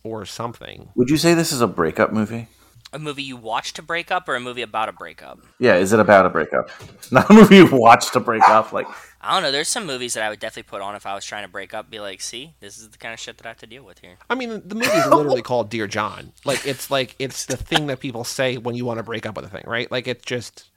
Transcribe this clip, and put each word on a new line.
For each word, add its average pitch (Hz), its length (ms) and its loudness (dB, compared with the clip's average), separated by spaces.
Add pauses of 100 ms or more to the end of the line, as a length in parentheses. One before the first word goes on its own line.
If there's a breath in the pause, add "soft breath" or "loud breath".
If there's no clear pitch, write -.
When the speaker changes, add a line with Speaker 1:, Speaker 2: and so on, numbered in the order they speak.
Speaker 1:
or 110 220 -10
something. - 720 -14
Speaker 2:
Would 123 140 0
you 151 60 2
say 160 180 2
this 165 200 -2
is 127 80 -2
a 113 60 2
breakup 87 440 0
movie? 110 360 -6 (440)
Speaker 3:
A 143 80 -14
movie 143 240 -10
you 131 140 -14
watch 113 360 -8
to - 80 -16
break 170 300 -8
up, 180 160 -4
or 143 80 -4
a 123 60 -6
movie 123 200 -10
about 110 280 -6
a - 20 -12
breakup? 80 480 -18 (200)
Speaker 2:
Yeah, 120 180 4
is 95 160 2
it 110 80 6
about 98 240 8
a 90 40 2
breakup? 78 400 -2 (200)
<laughs> - 220 -16
Not - 180 4
a 202 40 10
movie 214 220 12
you 185 120 12
watch 120 440 6
to 127 80 2
break 113 300 0
up, 110 240 4
like 98 140 -6 (340 loud breath)
Speaker 3:
I 123 120 -6
don't 185 80 0
know, 143 120 -4
there's 147 160 -4
some 233 160 -6
movies 123 300 -8
that 113 80 -6
I 107 60 -4
would 104 120 -12
definitely 110 280 -12
put 101 120 -12
on 101 140 -10
if 98 100 -16
I 98 100 -10
was 98 80 -12
trying 104 220 -12
to 95 40 -18
break 95 240 -16
up, 107 160 -12
be 110 120 -16
like, 98 180 -14
"See, 147 400 -14
this 101 180 -20
is 110 120 -20
the - 80 -20
kind 117 160 -16
of 113 80 -18
shit 113 160 -18
that - 80 -20
I 117 40 -14
have 113 100 -20
to - 80 -20
deal 120 160 -20
with 92 160 -20
here." 90 180 -20 (120)
Speaker 1:
I 233 60 -2
mean, 233 320 -10
the 202 80 -12
movie 233 120 -4
is 640 200 0
literally - 340 2
<laughs> - 80 -14
called 120 200 -2
Dear 110 180 -6
John. 101 460 -8 (100)
Like, 135 240 -4
it's 135 240 -8
like, 131 280 -6
it's 135 260 -8
the 131 100 -6
thing 156 320 -4
that - 140 -8
people 117 240 -10
say 131 320 -4
when 117 180 -8
you 123 80 -8
wanna 117 200 -6
break 107 220 -10
up 107 120 -10
with 67 80 -12
a 90 40 -16
thing, 92 160 -14
right? 117 240 -6
Like, 127 200 -8
it's 123 160 -10
just - 400 -10 (120)